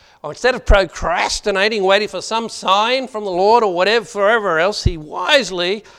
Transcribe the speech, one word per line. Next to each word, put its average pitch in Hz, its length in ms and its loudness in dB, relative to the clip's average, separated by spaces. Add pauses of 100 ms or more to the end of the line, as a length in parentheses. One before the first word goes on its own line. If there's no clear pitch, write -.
(220)
or 151 100 -10
instead 247 220 0
of - 140 -6
procrastinating, 196 1160 0
waiting 196 240 4
for 180 140 -8
some 226 260 -6
sign 220 600 0
from 214 160 -8
the 196 80 -6
Lord 208 320 4
or 190 100 0
whatever, 196 320 2
forever 202 540 0
else, 196 240 0
he 175 140 0
wisely 180 840 -2 (160)